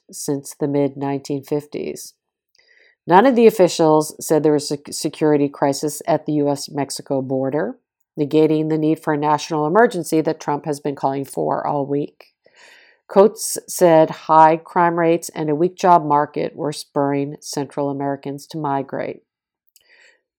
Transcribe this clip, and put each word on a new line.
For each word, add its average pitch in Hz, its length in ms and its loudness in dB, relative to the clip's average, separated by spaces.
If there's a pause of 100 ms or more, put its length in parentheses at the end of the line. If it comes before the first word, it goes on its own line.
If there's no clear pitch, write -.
(120)
since - 440 -8
the 151 120 -6
mid-nineteen 139 760 -4
fifties. - 720 -8 (920)
None 185 200 6
of 269 100 4
the 233 100 6
officials 165 720 4 (100)
said 151 160 2
there 151 120 4
was 143 180 -2
a 143 80 -6 (120)
security 147 580 0
crisis 143 580 -4
at 151 180 0
the 151 80 -4
U 143 160 0
S 143 200 -6
Mexico 139 520 -6
border, 135 560 -4 (400)
negating 156 520 2
the 156 80 0
need 156 220 0
for 160 140 -2
a 147 40 -2
national 151 500 -2
emergency 175 540 2
that 156 180 -4
Trump 147 260 -6
has 147 140 -6
been 139 160 -6
calling 139 300 -4
for 151 420 -4
all 143 180 -4
week. - 480 -8 (720)
Coats - 500 2 (100)
said 160 420 4
high 160 460 4
crime 170 420 0
rates 170 380 0
and 156 140 -4
a 147 60 0
weak 180 200 -2
job 175 300 4
market 147 500 -2
were 147 160 -6
spurring 143 720 -4
Central 143 480 -6
Americans 139 580 -8
to 165 100 -12
migrate. 139 640 -6 (1160)